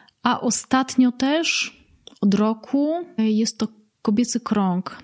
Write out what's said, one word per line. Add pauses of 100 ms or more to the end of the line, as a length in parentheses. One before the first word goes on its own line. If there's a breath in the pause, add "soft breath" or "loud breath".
(240 soft breath)
a
ostatnio
też (440)
od
roku (240)
jest
to (340)
kobiecy
krąg,